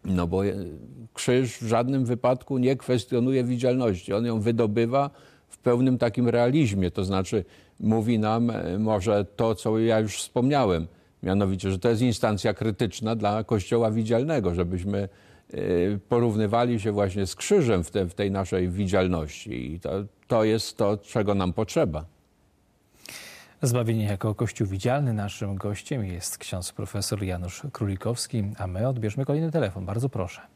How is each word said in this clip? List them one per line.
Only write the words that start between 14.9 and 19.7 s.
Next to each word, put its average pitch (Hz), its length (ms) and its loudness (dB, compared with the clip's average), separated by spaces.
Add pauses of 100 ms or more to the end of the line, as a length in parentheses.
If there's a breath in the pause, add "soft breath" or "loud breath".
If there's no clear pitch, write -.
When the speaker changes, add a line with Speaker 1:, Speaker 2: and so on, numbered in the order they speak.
Speaker 1:
e, - 40 -4 (500)
porównywali 117 720 2
się 107 120 -2
właśnie 101 340 0
z - 100 -8
krzyżem 117 480 2
w - 60 -12
te-, 98 140 0
w 87 100 -6
tej 101 160 -2
naszej 95 380 0
widzialności. 87 1040 -2